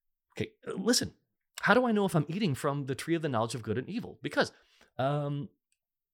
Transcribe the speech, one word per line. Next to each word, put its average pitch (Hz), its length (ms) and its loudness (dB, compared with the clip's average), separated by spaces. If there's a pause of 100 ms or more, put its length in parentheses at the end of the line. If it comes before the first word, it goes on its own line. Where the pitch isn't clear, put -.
(320)
Okay, - 200 -6 (140)
uh, - 120 -8
listen, 208 340 2 (480)
how 196 140 4
do 254 100 6
I 240 80 2
know 208 140 4
if 175 100 2
I'm 147 100 4
eating 170 280 0
from 143 320 -2
the 135 80 -2
tree 165 200 -2
of 165 60 0
the 156 80 -2
knowledge 117 260 0
of 123 80 -6
good 110 140 -2
and 95 100 -4
evil? - 360 -8
Because, - 280 0 (480)
um, 143 520 -2 (640)